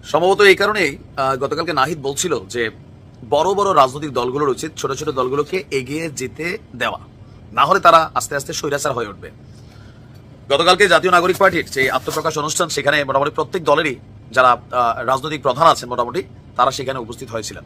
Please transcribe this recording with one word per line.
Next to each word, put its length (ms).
সম্ভবত 360
এই 160
কারণেই, 420
আহ, 200
গতকালকে 360
নাহিদ 300
বলছিল 460
যে 220
বড় 240
বড় 200
রাজনৈতিক 380
দলগুলোর 360
উচিত 280
ছোট 160
ছোট 160
দলগুলোকে 600
এগিয়ে 400
যেতে 480
দেওয়া, 220
না 120
হলে 160
তারা 340
আস্তে 220
আস্তে 160
স্বৈরাচার 400
হয়ে 140
উঠবে। 240
গতকালকে 400
জাতীয় 240
নাগরিক 240
পার্টির 300
যে 240
আত্মপ্রকাশ 480
অনুষ্ঠান, 300
সেখানে 360
মোটামুটি 260
প্রত্যেক 340
দলেরই 320
যারা, 220
আহ, 480
রাজনৈতিক 420
প্রধান 260
আছেন 200
মোটামুটি, 340
তারা 140
সেখানে 280
উপস্থিত 320
হয়েছিলেন। 360